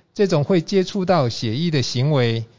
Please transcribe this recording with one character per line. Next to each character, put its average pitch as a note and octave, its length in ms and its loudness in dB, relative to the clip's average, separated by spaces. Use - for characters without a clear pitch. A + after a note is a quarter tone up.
这 G#3 120 2
种 D3+ 180 2
会 F3+ 180 2
接 F#3+ 200 0
触 F#3 220 -4
到 E3+ 240 2
血 A2 280 -4
液 E3+ 140 -2
的 D3 120 0
行 B2 300 -2
为， A#2 340 0